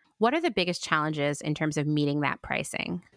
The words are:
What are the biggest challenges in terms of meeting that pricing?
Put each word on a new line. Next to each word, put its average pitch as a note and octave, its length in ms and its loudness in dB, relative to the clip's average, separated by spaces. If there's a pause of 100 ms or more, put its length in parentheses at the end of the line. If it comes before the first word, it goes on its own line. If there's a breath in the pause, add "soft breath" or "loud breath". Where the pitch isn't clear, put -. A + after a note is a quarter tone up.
(180)
What A#3 160 4
are E4 60 2
the D#4+ 120 2
biggest F3+ 320 0
challenges D3+ 560 0
in D3+ 140 -2
terms D#3 240 0
of D3 100 0
meeting D3 320 2
that C#3 220 -2
pricing? - 600 -4 (140)